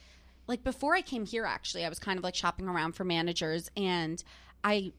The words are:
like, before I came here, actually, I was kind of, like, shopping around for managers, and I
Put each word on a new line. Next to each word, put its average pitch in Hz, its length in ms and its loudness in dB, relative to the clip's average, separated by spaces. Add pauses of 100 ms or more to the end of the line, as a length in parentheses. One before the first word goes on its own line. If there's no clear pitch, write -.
(480)
like, 247 160 -2
before 277 320 4
I 381 60 2
came 226 220 -4
here, 226 200 -2
actually, - 400 -2
I 165 40 0
was 156 120 -6
kind 190 180 0
of, 180 60 -2
like, 180 100 -2
shopping 185 340 0
around 165 240 0
for 190 120 -4
managers, 170 720 0
and 175 460 0 (420)
I 202 340 2